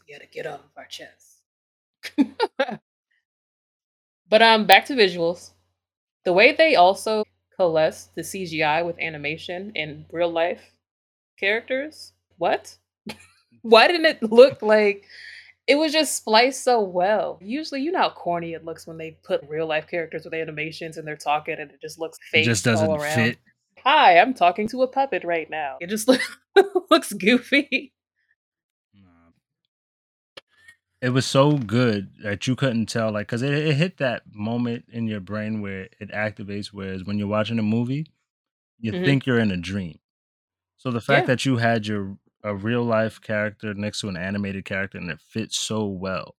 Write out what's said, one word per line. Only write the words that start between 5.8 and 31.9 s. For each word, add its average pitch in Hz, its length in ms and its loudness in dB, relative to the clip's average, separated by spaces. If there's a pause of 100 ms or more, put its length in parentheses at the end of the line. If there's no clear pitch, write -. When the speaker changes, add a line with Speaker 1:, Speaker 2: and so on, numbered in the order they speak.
Speaker 1:
The 180 80 2
way 220 200 6
they 311 220 4
also 202 500 4 (320)
coalesce 165 580 0
the 170 100 -8
C 190 220 -8
G 160 160 -2
I 156 200 2
with 170 160 -6
animation 160 760 -8
in 151 360 -10
real 170 200 -2
life 170 320 -2 (760)
characters. 254 760 -4 (260)
What? - 380 -4 (300)
<laughs> - 80 -12 (480)
Why 226 260 8
didn't 330 180 -2
it 302 160 -6
look 233 400 6
like, 214 420 2 (600)
it 262 80 4
was 302 180 0
just 311 240 0
spliced 247 480 2
so 240 160 4
well? 185 600 -2
Usually, 269 400 -8
you 320 100 -4
know 359 80 -2
how 175 100 0
corny 170 440 -6
it 160 100 -14
looks 165 220 -14
when 165 120 -16
they 160 240 -14
put 185 260 -4
real 156 180 -6
life 156 200 -2
characters 160 380 -8
with 170 100 -12
animations 156 600 -8
and 156 100 -12
they're 151 100 -10
talking 151 420 -4
and 147 120 -12
it - 120 -20
just 156 160 -16
looks 160 200 -10 (140)
Speaker 2:
It 156 120 4
just 117 200 0
Speaker 1:
fake 117 100 4
all 107 120 2
Speaker 2:
doesn't 147 160 0
Speaker 1:
around. 147 140 -2
Speaker 2:
fit. 240 220 0 (460)
Speaker 1:
Hi, 254 340 8
I'm 240 160 6
talking 180 340 2
to 254 140 -2
a 254 60 0
puppet 254 360 -2
right 170 260 -4
now. 147 300 -8
It 175 80 -12
just 214 200 -4
<laughs> - 0 -
look-, 254 120 6 (720)
looks - 220 2
goofy. 254 800 0 (1040)
Speaker 2:
Nah. 85 360 -20 (1700)
It 127 100 -2
was 127 160 2
so 143 320 4
good 107 520 0 (120)